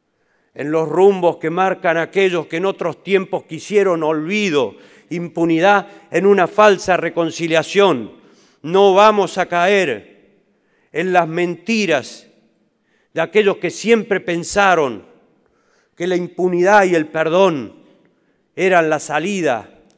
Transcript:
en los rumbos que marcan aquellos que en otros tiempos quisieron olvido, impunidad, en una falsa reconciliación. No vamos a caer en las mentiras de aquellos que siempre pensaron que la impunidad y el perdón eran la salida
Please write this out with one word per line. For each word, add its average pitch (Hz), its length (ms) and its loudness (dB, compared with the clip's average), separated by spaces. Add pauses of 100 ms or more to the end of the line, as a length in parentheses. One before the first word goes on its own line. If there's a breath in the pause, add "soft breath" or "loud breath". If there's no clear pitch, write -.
(540 soft breath)
en 139 180 -8
los 160 160 -2
rumbos 180 500 2
que 160 120 -6
marcan 180 480 -2
aquellos 175 480 -2
que 165 120 -8
en 180 80 -4
otros 185 380 -6
tiempos 185 400 -2
quisieron 180 600 -2
olvido, 156 720 -2 (340 loud breath)
impunidad, 170 800 0 (240 loud breath)
en 175 140 0
una 196 220 4
falsa 190 500 2
reconciliación. 165 1160 0 (500 soft breath)
No 190 320 2
vamos 202 440 2
a 180 100 -2
caer 175 720 -2 (720 soft breath)
en 180 220 -4
las 170 140 2
mentiras 170 1000 -4 (840 soft breath)
de 156 80 -4
aquellos 190 360 0
que 175 120 -6
siempre 202 500 -2
pensaron 170 880 -2 (920 soft breath)
que 175 120 -8
la 180 80 0
impunidad 180 680 2
y 180 100 2
el 156 120 0
perdón 160 680 0 (800 soft breath)
eran 170 340 2
la 151 100 -2
salida 151 680 -4 (280)